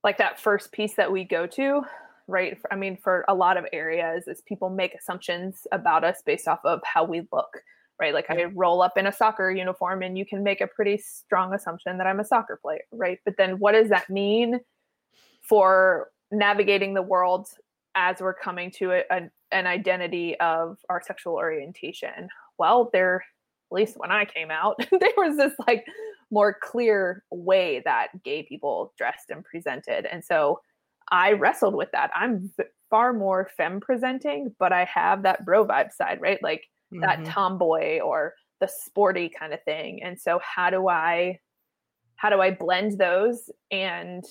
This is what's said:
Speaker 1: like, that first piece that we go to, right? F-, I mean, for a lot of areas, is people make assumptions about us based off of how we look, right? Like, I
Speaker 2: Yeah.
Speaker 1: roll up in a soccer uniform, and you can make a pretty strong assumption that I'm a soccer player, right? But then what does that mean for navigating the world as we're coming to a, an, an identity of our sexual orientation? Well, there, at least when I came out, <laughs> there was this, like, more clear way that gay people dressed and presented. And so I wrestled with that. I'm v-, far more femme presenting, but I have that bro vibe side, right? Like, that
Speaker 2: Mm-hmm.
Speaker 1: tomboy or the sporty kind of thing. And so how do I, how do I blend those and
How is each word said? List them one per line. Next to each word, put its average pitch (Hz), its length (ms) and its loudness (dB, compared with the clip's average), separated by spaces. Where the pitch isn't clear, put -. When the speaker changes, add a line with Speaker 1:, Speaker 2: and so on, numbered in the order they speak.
Speaker 1:
like, 202 140 2
that 196 200 0
first 202 340 0
piece 214 220 -4
that 190 160 2
we 190 140 -2
go 175 220 -2
to, 269 360 0
right? 185 240 -2
F-, - 180 -12
I 196 60 -4
mean, 196 200 -6
for 185 320 0
a 196 60 4
lot 185 220 4
of 180 160 -2
areas, 165 560 -4
is 180 140 -12
people 185 260 -6
make 185 260 -2
assumptions 180 800 -8
about 160 320 2
us 175 200 0
based - 240 -2
off 165 160 0
of 170 200 0
how 165 200 0
we 170 280 -6
look, - 300 -4
right? 151 140 0
Like, 147 160 -2
I 170 120 -2
Speaker 2:
Yeah. 175 140 -2
Speaker 1:
roll 180 280 4
up 180 160 2
in 196 80 0
a 190 60 0
soccer 214 380 2
uniform, 185 520 -4
and 185 160 -6
you 196 80 -6
can 202 160 -6
make 196 180 0
a 196 60 0
pretty 202 320 -2
strong 190 560 -4
assumption 180 440 -8
that 185 80 -2
I'm 196 140 0
a 208 40 -4
soccer 226 360 -2
player, 156 220 -6
right? 185 320 -4
But 196 140 -2
then 185 200 2
what 208 140 4
does 220 160 6
that 190 220 2
mean 226 500 0
for 190 680 6
navigating 202 640 2
the 190 80 0
world 185 460 2
as 185 260 0
we're 185 140 -2
coming 180 380 -8
to 185 200 -2
a, 180 180 2
an, 180 200 -2
an 185 160 0
identity 180 720 -2
of 165 380 -2
our 180 100 -2
sexual 175 340 -8
orientation? 160 920 -8
Well, 233 340 4
there, 185 320 2
at - 40 -8
least 214 220 0
when 170 160 -4
I 208 120 2
came 160 260 -8
out, 170 280 -2
<laughs> 240 120 -6
there 381 260 4
was 320 200 2
this, 285 180 2
like, 226 200 2
more 208 300 4
clear 202 680 0
way 175 540 2
that 127 240 0
gay 147 180 -6
people 131 560 -6
dressed - 320 -6
and 156 140 -12
presented. 160 640 -6
And 165 180 -10
so 156 360 2
I 185 200 4
wrestled 208 440 2
with - 160 -4
that. - 220 -2
I'm 196 420 -2
v-, - 80 -4
far 240 220 4
more 190 440 0
femme 175 240 -4
presenting, 262 800 -4
but 185 140 2
I 180 140 4
have 185 360 0
that 190 220 2
bro 196 200 6
vibe - 280 2
side, - 280 -4
right? 190 220 0
Like, 160 220 -4
that 170 200 2
Speaker 2:
Mm-hmm. 160 100 -8
Speaker 1:
tomboy 170 680 0
or 156 340 -2
the 190 80 0
sporty 185 600 0
kind 156 240 -10
of - 120 -10
thing. 156 380 -6
And 180 180 -12
so 175 220 0
how 180 280 0
do 190 180 0
I, 175 520 0
how 208 160 0
do 196 100 6
I 190 120 4
blend 185 460 -2
those 202 520 2
and 180 580 -6